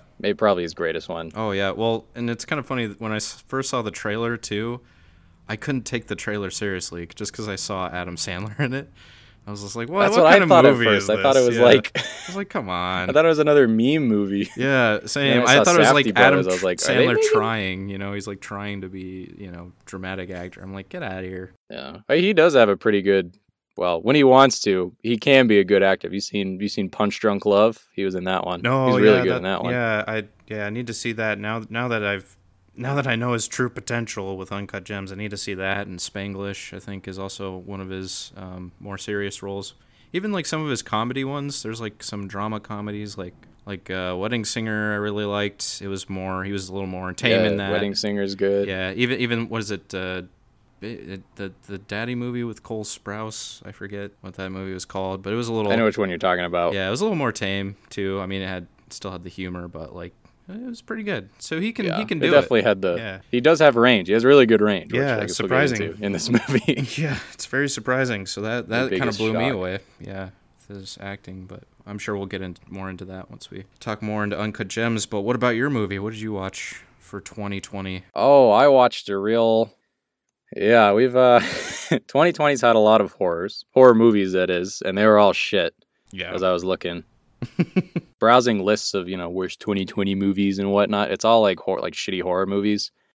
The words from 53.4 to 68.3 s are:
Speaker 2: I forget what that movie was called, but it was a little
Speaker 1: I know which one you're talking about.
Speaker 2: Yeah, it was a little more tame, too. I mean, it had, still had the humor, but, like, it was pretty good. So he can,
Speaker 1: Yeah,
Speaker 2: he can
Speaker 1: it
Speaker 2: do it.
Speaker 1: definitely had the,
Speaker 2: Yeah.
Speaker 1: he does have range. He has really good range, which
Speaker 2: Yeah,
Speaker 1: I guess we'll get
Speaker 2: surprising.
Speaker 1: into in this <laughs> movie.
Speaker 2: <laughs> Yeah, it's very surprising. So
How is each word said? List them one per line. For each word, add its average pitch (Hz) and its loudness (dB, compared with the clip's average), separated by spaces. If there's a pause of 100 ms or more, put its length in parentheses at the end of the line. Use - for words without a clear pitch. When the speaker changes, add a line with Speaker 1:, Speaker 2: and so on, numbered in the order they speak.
Speaker 2:
I 104 -16
forget 101 -12 (100)
what 95 -16
that 95 -10
movie 95 -10
was 92 -10
called, 95 -6
but 98 -6
it - -4
was 117 -4
a 117 -4
little 104 0
Speaker 1:
I - 2
know 113 2
which 104 2
one 104 0
you're 87 -4
talking 90 0
about. 85 0
Speaker 2:
Yeah, 95 -2
it 98 -2
was 131 -4
a - -2
little 214 0
more 127 0
tame, 98 -4 (140)
too. 98 -4
I 92 -8
mean, 95 -6
it 92 -6
had, 90 -10 (240)
still - -12
had 90 -14
the 92 -12
humor, 90 -10
but, 80 -14
like, 87 -14 (360)
it 220 -14
was 233 -14
pretty 220 -10
good. 160 -6 (100)
So 165 -4
he 226 -2
can, 220 -6
Speaker 1:
Yeah, - -2
Speaker 2:
he 214 -2
can 196 -4
Speaker 1:
it 147 -2
Speaker 2:
do 135 2
it. - 4
Speaker 1:
definitely 127 4
had 101 2
the, 90 0
Speaker 2:
Yeah. 98 -8 (120)
Speaker 1:
he 123 0
does 147 4
have 143 6
range. 117 6
He 98 2
has 117 4
really 135 10
good 110 6
range, 104 0
which 120 0
Speaker 2:
Yeah, 135 0
Speaker 1:
I 107 -4
guess - -6
we'll - -4
get 135 2
Speaker 2:
surprising. 110 -4 (120)
Speaker 1:
into 104 -12
in 101 -2
this 85 -4
<laughs> 120 0
movie. 135 0
Speaker 2:
<laughs> - -6
Yeah, 139 -4 (140)
it's - -12
very 139 -2
surprising. 127 -4
So - -10